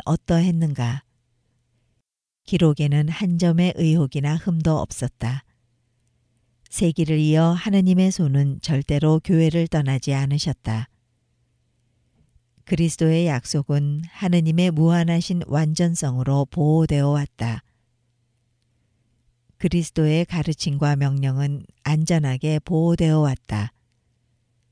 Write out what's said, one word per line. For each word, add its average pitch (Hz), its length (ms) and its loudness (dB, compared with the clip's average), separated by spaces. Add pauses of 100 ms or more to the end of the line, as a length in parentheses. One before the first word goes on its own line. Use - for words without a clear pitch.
어떠했는가? 160 1000 0 (1400)
기록에는 151 640 2
한 175 300 -2
점의 175 360 2
의혹이나 151 600 0
흠도 160 420 0
없었다. - 640 -6 (1300)
세기를 160 480 0
이어 156 360 4
하느님의 185 580 2
손은 139 500 0
절대로 151 640 0
교회를 165 440 2
떠나지 139 460 -2
않으셨다. 135 760 -4 (1800)
그리스도의 165 600 0
약속은 147 880 -2
하느님의 175 600 2
무한하신 170 760 2
완전성으로 147 1040 0
보호되어 151 580 2
왔다. 127 540 -4 (1900)
그리스도의 165 680 0
가르침과 147 720 -2
명령은 139 680 -2 (180)
안전하게 151 760 0
보호되어 165 600 2
왔다. 123 520 -2 (1000)